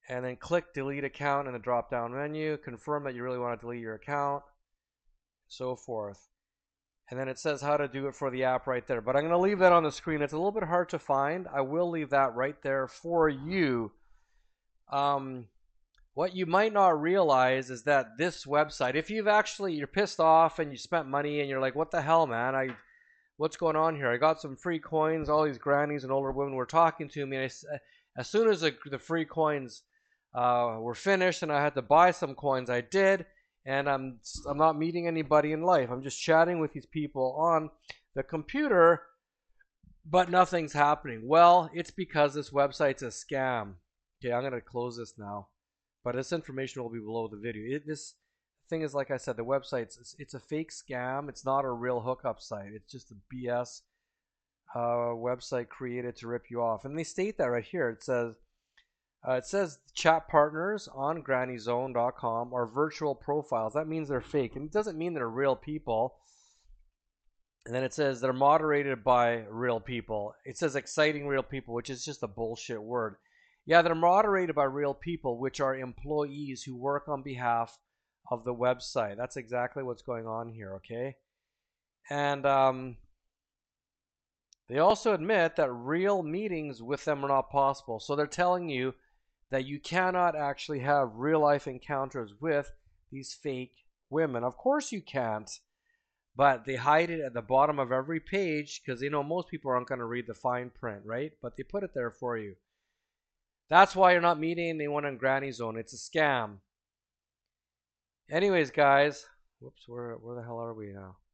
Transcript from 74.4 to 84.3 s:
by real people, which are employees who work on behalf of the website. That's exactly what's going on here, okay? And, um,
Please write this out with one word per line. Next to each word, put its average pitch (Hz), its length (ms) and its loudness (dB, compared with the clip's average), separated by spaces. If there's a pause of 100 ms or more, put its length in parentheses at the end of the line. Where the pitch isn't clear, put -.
by 147 100 2
real 139 300 -2
people, 151 420 -6
which 127 240 -6
are 135 140 0
employees 139 880 -6
who 127 140 -12
work 139 320 -4
on 139 160 -6
behalf 123 520 -2 (540)
of 117 140 -6
the 123 100 -4
website. 123 600 -2
That's 123 200 -8
exactly 123 460 -6
what's 123 200 -8
going 113 260 -8
on 113 200 -8
here, 107 280 -14
okay? 120 400 -8 (920)
And, 143 380 -2
um, 131 520 2 (1700)